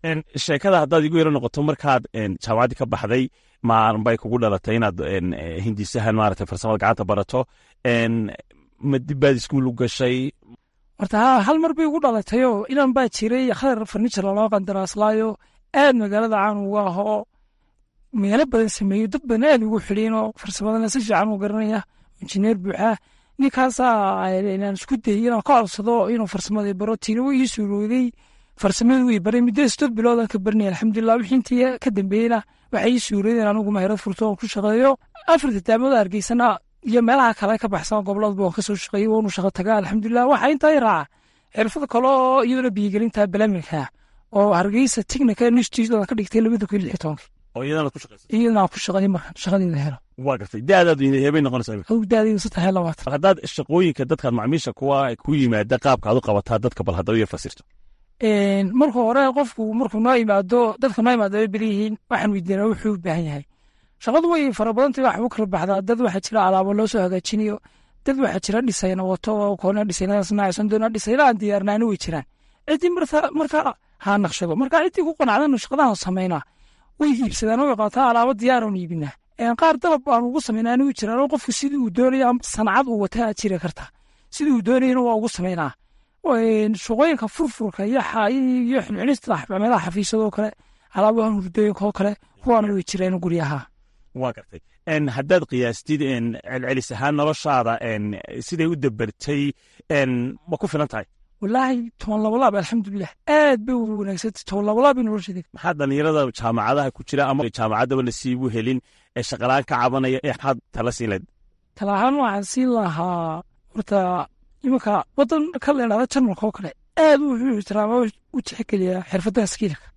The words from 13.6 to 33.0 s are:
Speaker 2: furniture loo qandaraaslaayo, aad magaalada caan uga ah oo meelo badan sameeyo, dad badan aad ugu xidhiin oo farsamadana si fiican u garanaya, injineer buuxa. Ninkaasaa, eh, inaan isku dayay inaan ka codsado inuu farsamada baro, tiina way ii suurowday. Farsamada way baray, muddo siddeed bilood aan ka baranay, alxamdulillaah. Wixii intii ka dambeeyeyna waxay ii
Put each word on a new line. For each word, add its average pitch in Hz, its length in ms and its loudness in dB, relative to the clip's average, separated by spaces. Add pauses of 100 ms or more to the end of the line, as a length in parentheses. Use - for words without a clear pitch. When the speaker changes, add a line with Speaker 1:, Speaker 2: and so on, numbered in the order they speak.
Speaker 2:
furniture 202 420 -2
loo 208 220 0
qandaraaslaayo, 208 760 0 (460)
aad 277 220 6
magaalada 214 400 0
caan 208 240 0
uga 202 240 -2
ah 180 160 -2
oo 214 200 -2 (920)
meelo 208 320 2
badan 226 220 0
sameeyo, 202 400 -2
dad 277 160 -4
badan 233 200 0
aad 277 200 6
ugu 214 160 -2
xidhiin 220 340 -2
oo 220 220 -2
farsamadana 220 520 -4
si 262 120 -2
fiican 208 320 0
u 202 60 -4
garanaya, 214 420 -2 (420)
injineer 202 360 0
buuxa. 196 320 0 (480)
Ninkaasaa, 233 920 2
eh, 190 240 -2
inaan 196 200 -4
isku - 220 -4
dayay 220 300 0
inaan 233 160 2
ka 285 180 4
codsado 214 340 -2 (140)
inuu 226 180 0
farsamada 202 480 -4
baro, 208 220 -2
tiina 220 260 -2
way 269 200 0
ii 240 80 2
suurowday. 214 560 -2 (520)
Farsamada 247 460 4
way 226 140 2
baray, 220 240 2
muddo 247 240 2
siddeed 247 280 0
bilood 233 260 2
aan 220 100 -2
ka 220 80 -4
baranay, 208 320 2
alxamdulillaah. 220 480 0
Wixii 233 180 0
intii 247 420 0
ka 262 120 -2
dambeeyeyna 208 480 0 (340)
waxay 226 220 2
ii 233 80 0